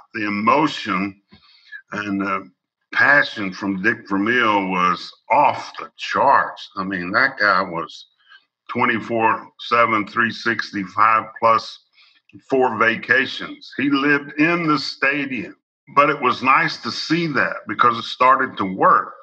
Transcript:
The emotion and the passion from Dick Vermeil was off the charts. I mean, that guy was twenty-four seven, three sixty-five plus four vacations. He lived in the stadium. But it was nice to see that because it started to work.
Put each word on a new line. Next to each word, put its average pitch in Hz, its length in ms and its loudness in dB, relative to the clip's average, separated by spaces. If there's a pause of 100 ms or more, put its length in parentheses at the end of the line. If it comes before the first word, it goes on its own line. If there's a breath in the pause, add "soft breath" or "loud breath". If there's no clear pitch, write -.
(140)
The 107 120 -6
emotion 104 960 -2 (720 loud breath)
and 101 280 -4
the 95 300 -4 (440)
passion 123 580 2
from 98 300 -4
Dick 113 260 -2
Vermeil 104 600 0
was 90 440 -2 (180)
off 123 480 2
the - 200 -14
charts. - 800 0
I 98 80 -6
mean, 90 260 -6
that 123 280 0
guy 101 220 2
was 82 460 -8 (640 soft breath)
twenty-four 110 760 -2 (120)
seven, 113 460 2
three 117 240 -2
sixty-five 107 920 0 (140)
plus 113 420 2 (680 soft breath)
four 127 300 0
vacations. 113 1000 -2
He 139 140 0
lived 143 500 0
in 170 260 2
the 151 120 2
stadium. 135 800 -4 (380)
But 143 140 6
it 139 100 0
was 117 240 0
nice 147 360 2
to 117 120 -8
see 170 360 -2
that 120 300 0 (120)
because 113 300 2
it 110 60 -10
started 131 520 2
to 104 80 -2
work. 110 480 2 (100)